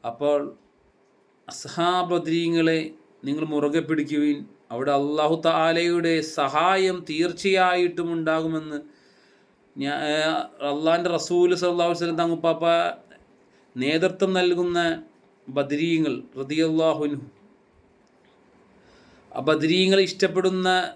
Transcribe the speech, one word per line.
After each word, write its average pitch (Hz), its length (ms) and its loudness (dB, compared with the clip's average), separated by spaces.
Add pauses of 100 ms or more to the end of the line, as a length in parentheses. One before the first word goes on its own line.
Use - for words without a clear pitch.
അപ്പോൾ 147 320 0 (1120)
അസ്ഹാബ് 175 580 -2
ബദരീങ്ങളെ 165 680 2 (500)
നിങ്ങൾ 151 260 -4
മുറുകെ 147 360 0
പിടിക്കുവിൻ. 147 480 0 (360)
അവിടെ 135 260 -2
അല്ലാഹു 151 380 0 (100)
തആലയുടെ 165 680 2 (240)
സഹായം 180 600 2 (120)
തീർച്ചയായിട്ടും 175 1080 0
ഉണ്ടാകുമെന്ന് 160 640 -2 (1040)
ഞാ-, 139 160 -4 (120)
ഏ, - 20 0 (600)
അള്ളാഹിൻ്റെ 165 440 2
റസൂൽ 175 320 2 (140)
സല്ലല്ലാഹു 175 280 2
അലൈഹി 170 120 -2
വസല്ലം 165 180 -2
തങ്ങൾ 165 240 0
പാപ്പ 165 220 2 (1160)
നേതൃത്വം 180 540 2
നൽകുന്ന 175 400 2 (760)
ബദരീങ്ങൾ 147 580 0 (280)
റളിയല്ലാഹു 156 680 0
അൻഹു, 135 180 -8 (2000)
ആ 127 140 -6
ബദരീങ്ങളെ 185 600 4
ഇഷ്ടപ്പെടുന്ന 185 580 0 (280)